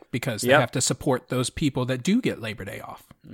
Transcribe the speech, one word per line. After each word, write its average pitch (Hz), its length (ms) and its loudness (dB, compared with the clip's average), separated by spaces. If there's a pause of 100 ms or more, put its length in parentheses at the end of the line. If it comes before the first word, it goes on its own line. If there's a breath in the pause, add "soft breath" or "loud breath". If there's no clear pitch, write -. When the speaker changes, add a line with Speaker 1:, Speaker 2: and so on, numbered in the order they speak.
(120)
Speaker 1:
because 117 320 -4
they 120 60 2
Speaker 2:
Yep. 143 100 8
Speaker 1:
have 120 140 2
to 127 80 0
support - 480 0
those 127 200 0
people 131 360 0
that 123 180 -4
do 226 180 4
get 107 180 -2
Labor 104 260 -8
Day - 160 -10
off. - 200 -14 (320)